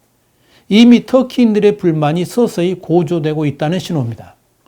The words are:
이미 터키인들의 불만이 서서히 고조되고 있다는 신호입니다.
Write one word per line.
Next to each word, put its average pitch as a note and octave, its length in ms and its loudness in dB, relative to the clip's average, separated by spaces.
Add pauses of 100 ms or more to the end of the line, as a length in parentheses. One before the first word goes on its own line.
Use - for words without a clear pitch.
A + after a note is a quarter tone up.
(680)
이미 A#3 380 6
터키인들의 A3 720 0
불만이 D#3+ 460 -2
서서히 F#3+ 500 -2
고조되고 D#3+ 720 -2
있다는 D3+ 320 -4
신호입니다. B2+ 580 -8 (320)